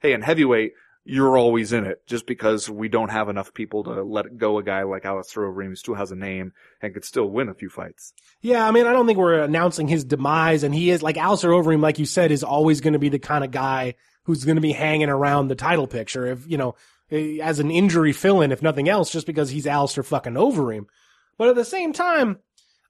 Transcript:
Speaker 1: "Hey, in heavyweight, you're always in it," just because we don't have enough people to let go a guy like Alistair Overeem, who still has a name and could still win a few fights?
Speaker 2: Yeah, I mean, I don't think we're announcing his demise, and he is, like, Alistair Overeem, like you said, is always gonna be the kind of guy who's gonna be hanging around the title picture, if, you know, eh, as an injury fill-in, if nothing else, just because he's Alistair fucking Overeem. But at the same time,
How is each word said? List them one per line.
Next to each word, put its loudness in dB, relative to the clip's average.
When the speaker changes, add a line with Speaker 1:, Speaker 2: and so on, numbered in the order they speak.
Speaker 1:
"Hey, 2
in -2
heavyweight, 2
you're 4
always 4
in 0
it," -6
just -6
because -2
we -8
don't -2
have -2
enough -8
people -8
to -8
let -6
go 0
a -4
guy -4
like -8
Alistair -6
Overeem, -8
who -12
still -8
has -8
a -12
name -10
and -10
could -14
still -4
win -4
a -14
few -16
fights? -18
Speaker 2:
Yeah, 2
I 2
mean, 6
I 2
don't 4
think 2
we're 4
announcing 0
his 0
demise, 2
and -2
he 2
is, 2
like, -2
Alistair 2
Overeem, 4
like 2
you 0
said, 2
is 0
always 2
gonna 2
be 0
the -2
kind -4
of -8
guy -4
who's -2
gonna 2
be 0
hanging 0
around 2
the -2
title 0
picture, -8
if, -8
you -4
know, -2
eh, -4
as -2
an 0
injury 4
fill-in, 4
if -4
nothing 0
else, 2
just -6
because -2
he's -6
Alistair 0
fucking -4
Overeem. 0
But 4
at 6
the 0
same -4
time, 0